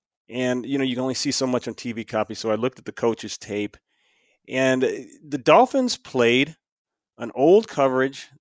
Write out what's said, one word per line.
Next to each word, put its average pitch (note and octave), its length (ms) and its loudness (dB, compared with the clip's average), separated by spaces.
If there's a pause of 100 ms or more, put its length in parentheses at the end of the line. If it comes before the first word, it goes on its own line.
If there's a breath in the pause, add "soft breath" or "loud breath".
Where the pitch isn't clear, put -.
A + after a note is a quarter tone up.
(280)
And, B2 380 -4
you C#3 120 -4
know, C3+ 60 0
you B2+ 120 -4
can B2+ 80 -4
only C3 100 -4
see C#3 180 -4
so C3 160 -2
much B2+ 220 -2
on A2 40 -8
T A#2+ 200 -10
V A2+ 100 -8
copy, G#2+ 300 -4
so A2 180 -4
I G#2+ 40 2
looked A#2+ 240 -4
at - 60 -18
the - 60 -12
coach's A2+ 460 -4
tape. G#2 400 -6 (680)
And, C3 360 0
uh, A#2 60 2 (360)
the D3 120 -6
Dolphins A#3+ 580 4
played B2+ 640 2 (600)
an A#2 180 -10
old F3+ 340 4
coverage C3+ 580 0 (140)